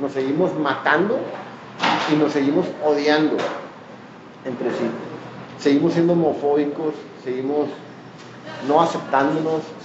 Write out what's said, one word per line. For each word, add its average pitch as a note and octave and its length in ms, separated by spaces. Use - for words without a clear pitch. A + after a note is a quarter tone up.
nos C#3 120
seguimos C#3+ 460
matando D#3 600
y D3 40
nos D3 160
seguimos D3 340
odiando D3+ 520
entre B2 260
sí. A#2 200
Seguimos D3 360
siendo E3+ 180
homofóbicos, D3 800
seguimos C3 440
no D3+ 140
aceptándonos, D#3 800